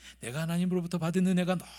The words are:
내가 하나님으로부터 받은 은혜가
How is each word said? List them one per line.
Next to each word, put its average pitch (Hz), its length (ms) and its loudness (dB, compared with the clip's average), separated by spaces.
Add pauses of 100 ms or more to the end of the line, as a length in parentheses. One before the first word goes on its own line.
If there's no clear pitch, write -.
(200)
내가 127 220 -4
하나님으로부터 175 560 0
받은 175 300 2
은혜가 180 300 2 (220)